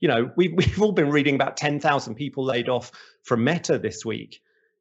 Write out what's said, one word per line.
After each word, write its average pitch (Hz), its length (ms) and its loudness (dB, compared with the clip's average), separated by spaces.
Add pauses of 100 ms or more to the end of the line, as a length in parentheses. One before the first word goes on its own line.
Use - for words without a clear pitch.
you 175 80 2
know, 123 280 2
we've, 175 160 2
<laughs> 165 40 -10
we've - 240 2
all 214 120 4
been 160 180 2
reading 143 240 2
about 135 240 -2
ten 147 200 -2
thousand 139 360 0
people 135 300 -6
laid 123 260 -2
off 120 200 -4 (320)
from 117 220 0
Meta 160 340 0
this - 260 -8
week. - 360 -10 (400)